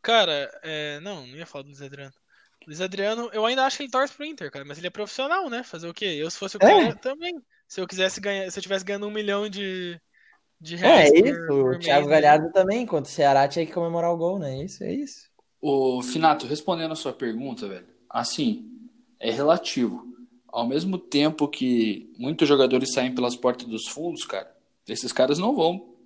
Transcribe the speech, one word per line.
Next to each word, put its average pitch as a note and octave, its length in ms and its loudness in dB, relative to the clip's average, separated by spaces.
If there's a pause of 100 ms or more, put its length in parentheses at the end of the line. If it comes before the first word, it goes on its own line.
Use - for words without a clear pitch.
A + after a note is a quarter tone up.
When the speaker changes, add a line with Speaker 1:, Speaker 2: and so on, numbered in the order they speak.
Speaker 1:
Cara, E3+ 480 2 (140)
é, D3+ 380 -8
não, E3+ 260 -12
não B2 80 -20
ia E3 100 -16
falar C#3+ 180 -16
do C#3+ 40 -20
Luiz C#3 140 -20
Adriano. C#3 320 -18 (520)
Luiz D#3+ 160 -12
Adriano, G3+ 520 -4
eu A3 120 0
ainda C4 200 2
acho C4+ 120 -2
que D4 60 -10
ele C4 80 -10
torce C4+ 220 0
pro D4 120 -12
Inter, C#4 260 -12
cara, C#3 140 -14
mas C#3+ 120 -14
ele E3+ 100 -10
é F3 40 -6
profissional, C#4 580 -4
né? A#3+ 140 -8
Fazer E3+ 260 -12
o E3+ 40 -14
quê? G#3+ 120 -8
Eu, D#3+ 240 -4
se - 80 -10
fosse - 180 -10
o G#3 60 -12
Speaker 2:
É. G3 60 8
Speaker 1:
cara, E4 280 6
também. D#4 460 -8 (260)
Se - 140 -10
eu F3+ 60 -4
quisesse F#3 340 -2
ganhar, G3 300 -4
se - 80 -10
eu F#3+ 40 -10
tivesse F#3+ 220 -4
ganhando G3+ 220 -6
um G#3 40 -8
milhão G#3 380 -4
de, F#3 500 -8 (600)
de D#3+ 160 -12
Speaker 2:
É, - 20 -10
Speaker 1:
reais F#3 340 8
Speaker 2:
é D#3+ 80 10
Speaker 1:
por, G#3+ 80 8
Speaker 2:
isso. C4 200 -2
Speaker 1:
por C3+ 280 2
Speaker 2:
O - 40 -8
Thiago D3 280 4
Speaker 1:
mês, - 20 -4
né? D#3 120 6
Speaker 2:
Galhardo D#3 300 6
também, G3 340 2
contra D#3+ 240 -4
o - 40 -14
Ceará, C#3 340 4
tinha E3+ 180 -2
que D#3 80 -14
comemorar E3+ 380 -2
o E3+ 60 0
gol, F3 220 -2
né? C#3 240 -8
Isso, G3 200 -12
é - 100 -6
isso. C#4 360 -10 (320)
Speaker 3:
Ô, C3 400 0
Finato, D3+ 440 2
respondendo D#3+ 460 -4
a D#3+ 40 -8
sua D3 160 -6
pergunta, A#2+ 560 -6
velho, F2+ 200 -14 (220)
assim, A#2 600 -2 (500)
é A#2 120 -4
relativo. C3+ 760 0 (420)
Ao A#2 180 -4
mesmo E3+ 320 -2
tempo D3+ 500 0
que A#2+ 720 -2
muitos C#3+ 300 0
jogadores C3 460 4
saem B2+ 200 -2
pelas B2 220 -2
portas B2 320 -2
dos A2 200 -6
fundos, E3 380 -6
cara, - 300 -10 (320)
esses A2 240 -6
caras C#3+ 280 2
não A3+ 160 0
vão F3+ 400 -2 (100)